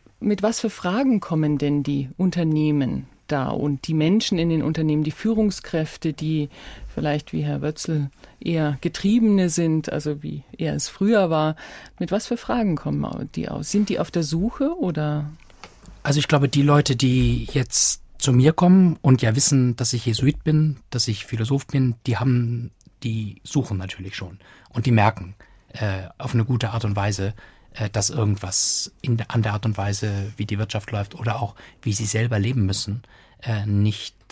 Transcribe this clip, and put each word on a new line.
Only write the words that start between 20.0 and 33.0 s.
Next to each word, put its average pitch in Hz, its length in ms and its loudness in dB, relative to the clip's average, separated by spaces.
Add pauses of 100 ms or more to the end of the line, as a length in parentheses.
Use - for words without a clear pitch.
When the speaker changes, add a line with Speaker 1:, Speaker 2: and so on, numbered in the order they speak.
Speaker 2:
Jesuit 135 360 0
bin, 156 360 2 (120)
dass - 160 -2
ich 110 200 -4
Philosoph 120 400 -2
bin, 131 280 0 (120)
die 117 100 0
haben, 120 540 0 (340)
die 110 400 -6
suchen 120 320 -2
natürlich 92 400 -10
schon 92 220 -12 (320)
und - 160 -4
die 127 40 2
merken, 104 440 2 (400)
äh, 95 300 -4 (120)
auf - 180 -6
eine 117 100 4
gute 120 260 -2
Art 110 140 -4
und 101 120 0
Weise, 101 380 -2 (400)
äh, 107 160 -4
dass 107 200 -2
irgendwas - 800 -2 (120)
in 117 160 0
der, 110 120 -6
an 117 120 0
der 107 100 0
Art 101 140 -4
und 107 120 0
Weise, 101 580 -4
wie 104 100 -4
die 101 120 -4
Wirtschaft 107 320 -4
läuft 101 240 -4
oder 110 260 -4
auch - 140 -6 (280)
wie 110 100 -2
sie 110 140 -4
selber 110 340 0
leben 110 260 0
müssen, 101 360 -4 (400)